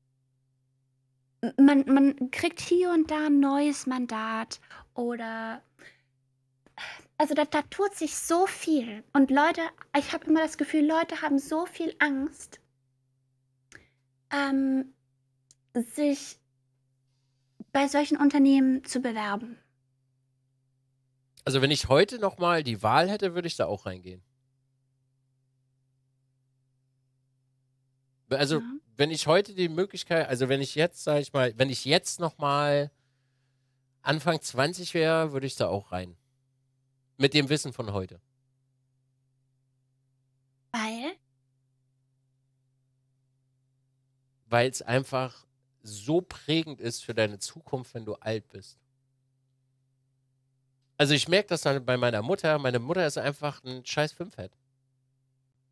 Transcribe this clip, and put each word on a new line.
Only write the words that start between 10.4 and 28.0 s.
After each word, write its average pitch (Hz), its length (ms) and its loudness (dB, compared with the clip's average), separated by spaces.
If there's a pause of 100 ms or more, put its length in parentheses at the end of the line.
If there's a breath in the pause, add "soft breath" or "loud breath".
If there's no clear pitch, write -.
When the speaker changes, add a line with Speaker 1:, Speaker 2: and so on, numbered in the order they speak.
Speaker 1:
das 311 160 -2
Gefühl, 302 280 2
Leute 320 360 0
haben 285 160 0
so 311 280 -2
viel 330 320 -6
Angst, 285 600 -4 (1700 soft breath)
ähm, 269 600 0 (840)
sich 277 640 -2 (1300)
bei 277 160 2
solchen 294 300 2
Unternehmen 269 640 6
zu - 160 -6
bewerben. 220 580 -6 (1900)
Speaker 2:
Also 131 180 2
wenn 139 80 4
ich - 180 0
heute 196 300 4
noch 196 200 -4
mal 175 240 2
die 113 200 -6
Wahl 139 260 4
hätte, 196 260 -4
würde 170 140 -4
ich - 80 -8
da 90 100 0
auch 101 200 -8
reingehen. 92 360 -12 (4000)